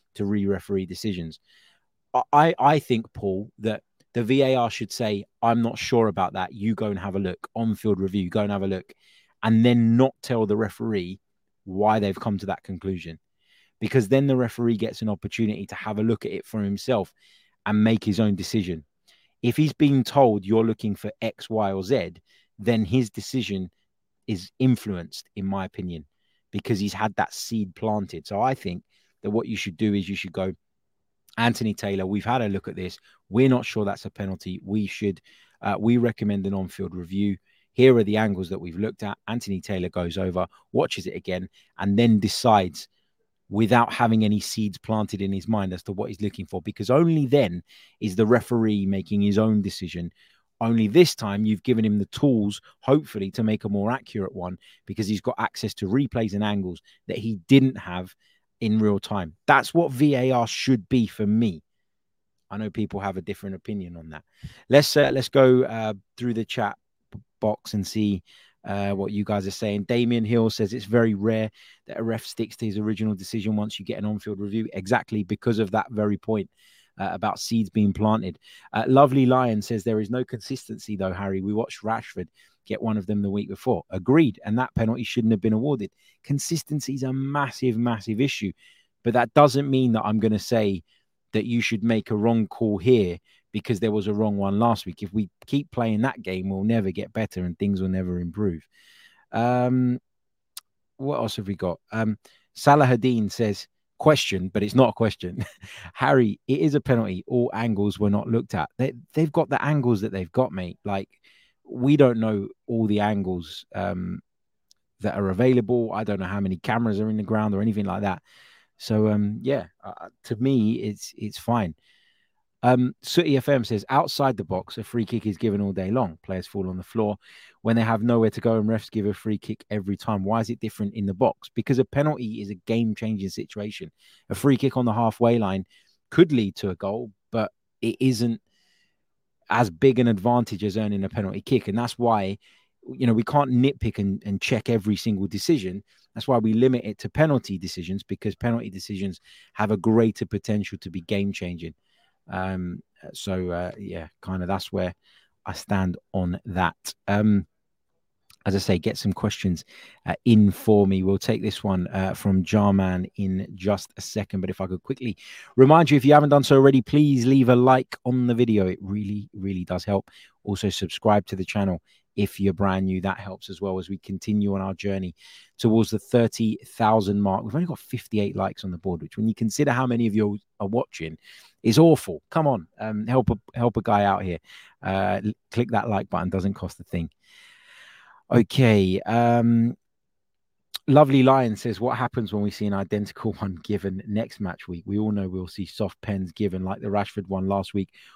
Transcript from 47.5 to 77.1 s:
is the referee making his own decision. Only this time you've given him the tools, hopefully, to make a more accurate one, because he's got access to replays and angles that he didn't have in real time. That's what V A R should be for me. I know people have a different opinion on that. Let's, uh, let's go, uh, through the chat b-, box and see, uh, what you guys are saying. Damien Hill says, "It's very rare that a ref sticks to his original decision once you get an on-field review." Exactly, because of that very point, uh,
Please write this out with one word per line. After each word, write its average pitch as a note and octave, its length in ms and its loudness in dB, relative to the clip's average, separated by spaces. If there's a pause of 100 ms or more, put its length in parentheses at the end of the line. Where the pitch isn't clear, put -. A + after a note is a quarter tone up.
is G2 160 -4
the A2 100 4
referee A2 600 2
making G2 340 -2
his G2+ 160 2
own A2 240 4
decision. F2 480 -8 (500)
Only A2+ 280 0
this D#3 260 6
time G#2 320 -4
you've G#2+ 160 0
given A2+ 240 0
him G#2 140 2
the G2 80 -2
tools, A2 520 0 (200)
hopefully, B2+ 500 0
to A2+ 140 -4
make A2 200 -2
a G#2+ 60 -4
more G2+ 220 -2
accurate A2 420 -8
one, F2+ 240 -10 (300)
because G#2+ 200 -6
he's G#2 140 -2
got B2 160 -4
access - 380 -6
to G2+ 120 -6
replays A#2 460 -2
and G2+ 100 -2
angles G2 380 -4 (240)
that G2+ 140 -8
he A2+ 160 -4 (120)
didn't C3 300 6
have F2+ 380 -10 (460)
in A2 180 2
real G#2 200 2
time. F2+ 360 -6 (100)
That's C#3 300 4
what E3 160 2
V C#3 240 2
A C3 160 2
R A#2+ 160 2
should A#2+ 420 0
be A#2+ 160 2
for G#2 220 -4
me. G#2 340 0 (880)
I G2 80 -12
know G#2+ 140 -8
people G#2 280 -6
have G2 180 -6
a F#2 40 -10
different G2 360 -10
opinion F2+ 380 -10
on D#2+ 140 -18
that. D#2 140 -16 (460)
Let's, C#3+ 280 6
uh, C#3 160 4
let's C3 160 -2
go, C3 360 6
uh, A2 280 -6 (240)
through A#2+ 160 -4
the A2 120 -4
chat - 340 -4 (320)
b-, G#2 80 -18 (200)
box - 360 -2
and G2 100 -4
see, G2+ 380 -2 (400)
uh, G2+ 300 -4
what G2 180 -6
you G#2 120 -4
guys G2+ 220 -2
are G2 60 -6
saying. G#2 320 -4
Damien A#2+ 420 0
Hill A2+ 240 2
says, G#2 240 -4
"It's A2 120 -10
very A2+ 280 2
rare A2 380 -2 (340)
that - 140 -12
a A2+ 40 -4
ref A2+ 220 -6
sticks - 320 -8
to A#2 80 -6
his G#2 140 -4
original G#2+ 340 -2
decision G2+ 420 -4
once G#2+ 240 -4
you F#2+ 60 -16
get - 140 -8
an G#2 60 -6
on-field G#2+ 340 -6
review." G#2 340 -4
Exactly, G#2 500 -2
because G#2+ 360 -2
of G#2 120 -2
that G#2+ 200 -2
very G#2 260 -2
point, G#2+ 320 -4 (500)
uh, G2 120 -4